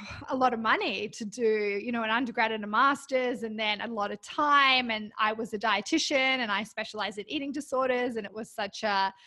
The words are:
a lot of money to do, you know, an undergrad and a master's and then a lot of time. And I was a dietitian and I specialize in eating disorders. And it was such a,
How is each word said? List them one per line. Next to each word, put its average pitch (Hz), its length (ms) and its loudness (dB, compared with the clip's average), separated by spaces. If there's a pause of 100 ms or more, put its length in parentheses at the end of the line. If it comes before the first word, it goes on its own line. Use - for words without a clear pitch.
(280)
a - 80 0
lot 254 180 4
of 226 60 -2
money 226 480 0
to - 180 -10
do, 208 560 0
you 240 100 -4
know, 233 120 -2
an 220 60 -2
undergrad 226 420 0
and 220 120 -4
a - 20 -6
master's 247 760 2
and 220 160 -6
then 214 240 -2
a 208 60 -4
lot 208 240 -4
of 208 100 -10
time. 269 680 4
And 214 280 -4
I 214 160 2
was 220 180 -4
a 214 60 -4
dietitian 262 840 2
and 220 80 -2
I 202 120 0
specialize 214 560 -6
in 202 100 -10
eating 285 240 -4
disorders. 254 640 0
And 214 80 -4
it - 80 -12
was 214 180 -10
such - 320 -6
a, 196 300 2 (140)